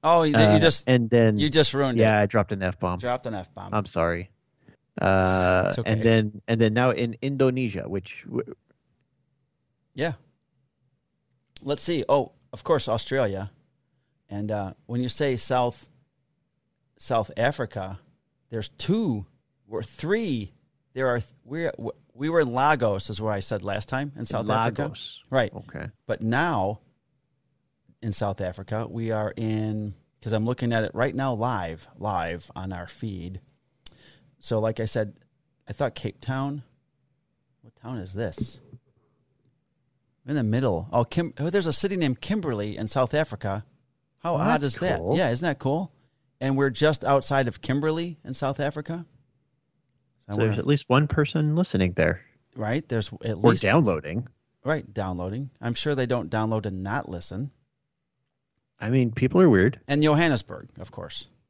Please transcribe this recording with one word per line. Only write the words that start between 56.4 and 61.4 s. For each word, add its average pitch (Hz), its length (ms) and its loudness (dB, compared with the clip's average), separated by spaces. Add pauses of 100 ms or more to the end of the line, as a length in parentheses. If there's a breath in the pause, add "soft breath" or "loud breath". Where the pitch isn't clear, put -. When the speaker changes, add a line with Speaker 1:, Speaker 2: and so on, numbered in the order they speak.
Speaker 1:
and 95 160 -6
not 101 280 -4
listen. 95 420 -8 (1300)
Speaker 2:
I 107 100 -4
mean, 123 220 2
people 127 300 2
are 180 80 8
weird. 104 300 6 (100)
Speaker 1:
And 143 120 2
Johannesburg, 151 680 2 (100)
of 92 120 -16
course. - 360 -14 (220)